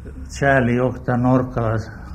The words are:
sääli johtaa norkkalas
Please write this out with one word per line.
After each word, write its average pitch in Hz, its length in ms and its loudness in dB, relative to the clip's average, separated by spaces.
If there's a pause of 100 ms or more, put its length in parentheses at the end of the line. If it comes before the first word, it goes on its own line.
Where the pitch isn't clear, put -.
(240)
sääli 135 520 2
johtaa 123 420 0
norkkalas 120 720 0 (240)